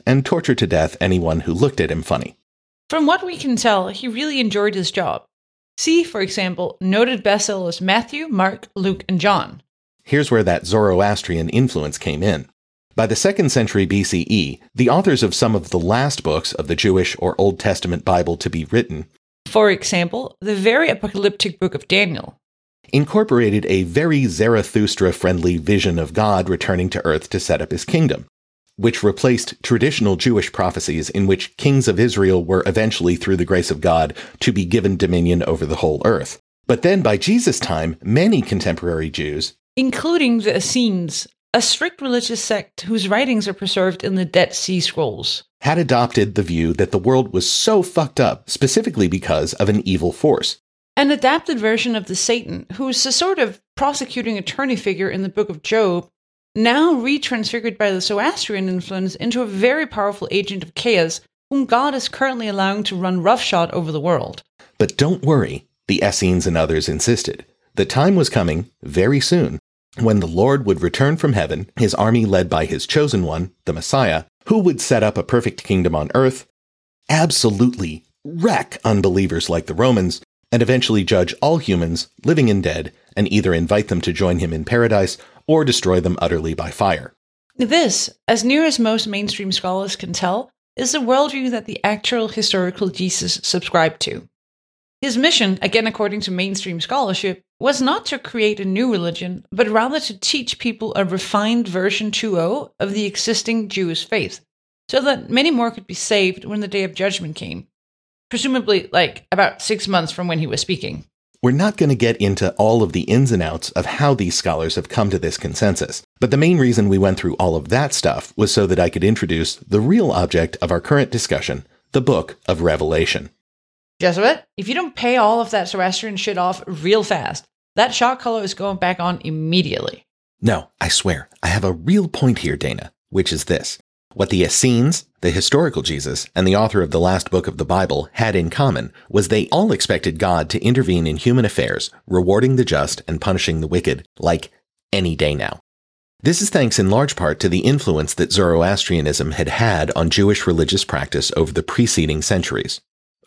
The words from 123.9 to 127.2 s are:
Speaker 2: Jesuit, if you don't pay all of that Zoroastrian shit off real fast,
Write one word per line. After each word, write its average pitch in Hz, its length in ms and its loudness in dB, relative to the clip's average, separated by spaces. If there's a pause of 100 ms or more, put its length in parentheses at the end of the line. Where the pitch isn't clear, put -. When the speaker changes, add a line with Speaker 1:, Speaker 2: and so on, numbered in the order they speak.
Speaker 2:
Jesuit, 196 420 2 (140)
if 196 100 -8
you 240 60 -4
don't 330 220 -6
pay 247 220 0
all 226 220 4
of 226 120 -4
that 190 160 -2
Zoroastrian 190 500 -4
shit 190 200 -4
off 180 280 -2
real 190 380 0
fast, - 420 -6 (300)